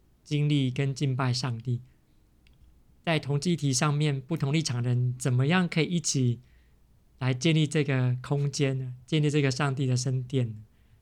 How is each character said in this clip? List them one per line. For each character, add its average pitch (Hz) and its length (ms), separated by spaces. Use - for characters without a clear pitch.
经 147 240
历 139 220
跟 135 240
敬 135 200
拜 123 180
上 123 260
帝。 120 240
在 160 140
同 143 200
志 180 120
议 165 60
题 139 160
上 147 200
面， 147 280
不 160 160
同 139 160
立 160 100
场 120 200
的 123 80
人 123 280
怎 127 160
么 131 140
样 180 200
可 160 140
以 - 20
一 170 160
起 123 380
来 127 160
建 160 180
立 156 140
这 156 160
个 127 400
空 143 280
间 135 280
呢？ 127 160
建 156 160
立 147 80
这 147 140
个 135 80
上 135 240
帝 135 100
的 127 120
圣 127 260
殿 123 260
呢？ 107 60